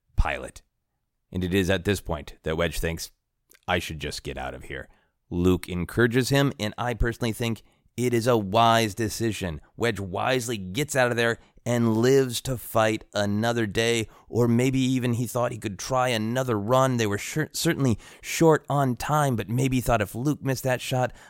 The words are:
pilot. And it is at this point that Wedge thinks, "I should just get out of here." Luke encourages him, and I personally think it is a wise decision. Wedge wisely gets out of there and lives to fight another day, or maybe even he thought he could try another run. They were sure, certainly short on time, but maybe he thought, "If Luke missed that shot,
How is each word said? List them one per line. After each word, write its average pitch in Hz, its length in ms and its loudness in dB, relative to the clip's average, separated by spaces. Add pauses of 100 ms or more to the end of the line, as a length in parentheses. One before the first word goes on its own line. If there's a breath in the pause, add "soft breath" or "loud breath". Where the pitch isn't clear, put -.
(160)
pilot. 65 460 -6 (680)
And 90 140 -4
it 87 80 -2
is 95 160 2
at 92 160 0
this 98 160 0
point 76 440 -8
that 80 120 -2
Wedge 82 220 -2
thinks, 82 320 -4 (560)
"I 90 140 0
should 80 180 -8
just 71 240 -8
get 67 160 -10
out 65 160 -8
of 64 100 -16
here." 65 240 -14 (400)
Luke 90 400 2
encourages 113 600 0
him, 143 280 2
and 104 200 -4
I 123 160 -4
personally 117 380 -2
think 113 300 -4 (360)
it 120 160 0
is 117 120 0
a 120 120 4
wise 113 560 2
decision. 101 640 -4 (160 soft breath)
Wedge 110 240 -2
wisely 113 560 -2
gets 101 400 -6
out 123 140 4
of 117 60 0
there 117 220 2 (280 soft breath)
and 117 320 4
lives 127 420 4
to 131 160 -4
fight 110 560 0
another 107 540 0
day, 113 420 0 (200 soft breath)
or 117 200 2
maybe 127 300 2
even 127 360 0
he 117 120 -2
thought 120 260 -2
he 113 60 -10
could 104 200 -6
try 127 300 0
another 120 500 0
run. 127 380 2
They 113 100 2
were 101 120 -2
sure, - 340 -6
certainly 135 460 0 (240 loud breath)
short - 480 4
on 135 260 0
time, 147 400 0
but 101 140 -6
maybe 131 280 0
he - 40 2
thought, 117 180 2
"If 98 140 -2
Luke 135 280 -4
missed 135 200 -4
that 127 180 -2
shot, 127 320 -2 (180 loud breath)